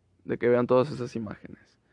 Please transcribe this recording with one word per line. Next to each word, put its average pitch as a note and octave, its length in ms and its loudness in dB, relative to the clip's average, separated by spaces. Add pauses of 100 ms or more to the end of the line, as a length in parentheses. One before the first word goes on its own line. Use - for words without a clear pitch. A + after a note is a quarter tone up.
(260)
de B2+ 120 -4
que A#2 120 0
vean A#2+ 180 4
todas B2+ 240 4
esas B2 240 -10
imágenes. - 640 -14 (120)